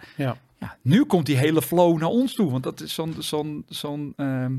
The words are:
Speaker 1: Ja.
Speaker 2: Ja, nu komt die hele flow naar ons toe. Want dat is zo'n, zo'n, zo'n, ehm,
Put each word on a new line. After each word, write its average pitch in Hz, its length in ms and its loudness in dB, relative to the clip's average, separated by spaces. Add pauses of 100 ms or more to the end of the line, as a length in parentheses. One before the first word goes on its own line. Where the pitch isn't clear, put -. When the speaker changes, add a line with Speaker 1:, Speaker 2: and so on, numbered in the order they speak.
(160)
Speaker 1:
Ja. 127 200 -2 (220)
Speaker 2:
Ja, - 240 -12
nu 190 220 4
komt 175 220 2
die 143 100 2
hele 151 260 4
flow 170 360 4
naar 165 100 0
ons 247 260 0
toe. 185 160 2
Want 127 120 -2
dat 156 180 -6
is - 140 -10
zo'n, 160 240 -6
zo'n, 151 500 -4
zo'n, 147 480 -8
ehm, 131 420 -2